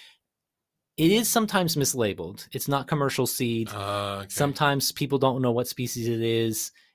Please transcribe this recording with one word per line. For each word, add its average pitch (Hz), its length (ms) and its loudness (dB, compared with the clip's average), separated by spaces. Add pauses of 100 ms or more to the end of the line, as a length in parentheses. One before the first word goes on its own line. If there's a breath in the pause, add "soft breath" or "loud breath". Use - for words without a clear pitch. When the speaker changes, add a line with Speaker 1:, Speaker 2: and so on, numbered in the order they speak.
(960 loud breath)
Speaker 1:
It 160 160 6
is 220 160 4
sometimes 202 480 2
mislabeled. 107 760 -2
It's - 160 -6
not 139 200 -2
commercial 139 380 0
seed. 117 420 -2
Speaker 2:
Uh, 101 560 -4
okay. 101 60 -12
Speaker 1:
Sometimes 143 640 0
people 139 260 0
don't 131 240 2
know 123 100 4
what 123 160 0
species 120 400 -4
it 113 120 0
is. 113 520 0 (220 soft breath)